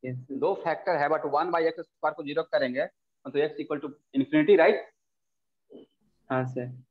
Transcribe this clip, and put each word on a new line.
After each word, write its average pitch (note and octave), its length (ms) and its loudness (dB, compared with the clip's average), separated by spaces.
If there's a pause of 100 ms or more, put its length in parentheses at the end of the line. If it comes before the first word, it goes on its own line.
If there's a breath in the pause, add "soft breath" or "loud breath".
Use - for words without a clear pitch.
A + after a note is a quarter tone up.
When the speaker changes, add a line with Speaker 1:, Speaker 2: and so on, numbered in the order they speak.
Speaker 1:
यस, B2+ 140 -8
सर। C3 220 -10
Speaker 2:
दो E3+ 140 0 (100)
फैक्टर E3 340 -2
है, C#3+ 120 2
but D#3 240 0
वन E3 180 0
by E3+ 160 2
एक्स D#3+ 140 -2
स्क्वायर D#3 340 -4
को E3 80 -12
ज़ीरो D3+ 220 -4
करेंगे C#3 400 0
तो - 540 -10
एक्स D3+ 220 -2
equal C#3+ 200 -6
to D3 80 -8 (260)
infinity, D3+ 420 6
राइट? - 340 4 (1400)
Speaker 1:
हाँ, C3 160 -2
सर। B2+ 260 -8 (200)